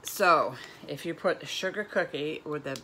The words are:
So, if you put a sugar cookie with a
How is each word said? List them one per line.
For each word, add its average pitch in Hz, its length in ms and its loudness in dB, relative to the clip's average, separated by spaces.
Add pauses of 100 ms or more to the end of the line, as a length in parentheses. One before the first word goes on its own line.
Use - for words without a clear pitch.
So, 156 520 4 (340)
if 147 180 -8
you 170 80 -2
put - 280 0
a 147 40 -12
sugar 190 380 -4
cookie 156 600 -2
with 151 220 -6
a 135 160 -6